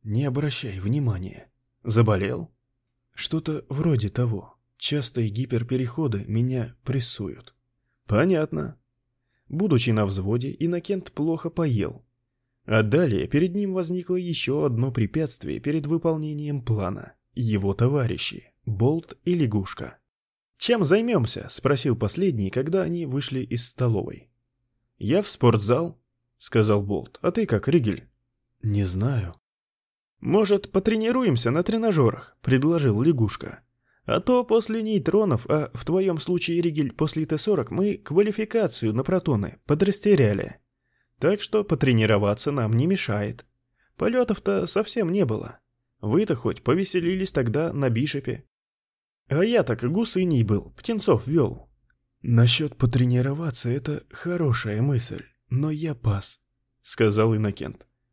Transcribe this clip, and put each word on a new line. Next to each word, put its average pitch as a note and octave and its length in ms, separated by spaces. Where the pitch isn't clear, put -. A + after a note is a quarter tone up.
«Не A2+ 220
обращай C#3 540
внимания. G2+ 720
Заболел?» G#2+ 640
«Что-то - 560
вроде C#3 400
того. A2+ 480
Частые B2 500
гиперпереходы A#2+ 1000
меня A#2+ 480
прессуют». A#2 720
«Понятно». D#3 760
Будучи C#3+ 420
на A2 160
взводе, G2+ 520
Иннокент F3 540
плохо D#3+ 380
поел. B2 560
А A2 180
далее G#2+ 460
перед E3+ 260
ним G3 200
возникло F3+ 420
еще D#3 480
одно B2+ 260
препятствие A#2+ 680
перед D3 260
выполнением D3+ 760
плана. G#2 500
Его G2+ 400
товарищи – A#2+ 800
Болт A#2 600
и F3 100
Лягушка. G#2 640
«Чем A#3 260
займемся?» F#3+ 680
спросил C3+ 440
последний, A#2 540
когда D#3 340
они E3+ 220
вышли C3 360
из A#2+ 260
столовой. - 640
«Я D3 240
в G3+ 80
спортзал», A#2+ 720
сказал G#2+ 440
Болт. G2+ 380
«А F3 120
ты A3 120
как, A2+ 240
Ригель?» B2+ 400
«Не G#2 220
знаю». F#2+ 500
«Может, G3+ 500
потренируемся A3 800
на D3+ 120
тренажерах?» G3+ 800
предложил C3+ 580
Лягушка. B2+ 600
«А - 160
то B3 240
после A3+ 380
нейтронов, G3+ 640
а D3+ 240
в A#2+ 120
твоем F3+ 340
случае, E3+ 420
Ригель, D3+ 320
после D#3 320
Т D3+ 140
сорок, E3 320
мы G3+ 260
квалификацию G#3 960
на A2+ 100
протоны C#3 640
подрастеряли. D#3 920
Так F#3 240
что G#3+ 220
потренироваться A2 840
нам A#2+ 240
не B2 120
мешает. A2+ 600
Полетов-то G#3+ 680
совсем G#3 440
не F#3+ 140
было. A2+ 360
Вы-то D#3+ 340
хоть A2 280
повеселились F#3 720
тогда C#3+ 400
на C#3 160
Бишопе. C3 560
А D3 140
я A3+ 200
так A#2+ 280
гусыней F3 520
был, G2+ 340
птенцов G3+ 500
вел». C3+ 440
«Насчет A#2 560
потренироваться – B2+ 920
это D3 400
хорошая B2 720
мысль, C3 420
но C#3 220
я D#3 240
пас», - 460
сказал A2 520
Иннокент. - 520